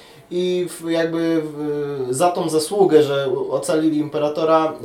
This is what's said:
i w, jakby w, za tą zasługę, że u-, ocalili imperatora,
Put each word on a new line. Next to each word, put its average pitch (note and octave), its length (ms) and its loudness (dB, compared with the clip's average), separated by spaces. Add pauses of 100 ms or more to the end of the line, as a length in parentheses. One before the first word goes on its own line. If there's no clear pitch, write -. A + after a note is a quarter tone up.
(300)
i F3+ 360 -2 (140)
w, E3 100 -6
jakby E3 540 0
w, D3 680 -4
za E3 200 2
tą F3 180 -2
zasługę, D#3 540 4
że C#3 260 0
u-, - 240 -4
ocalili D#3 460 0
imperatora, D#3 760 0 (120)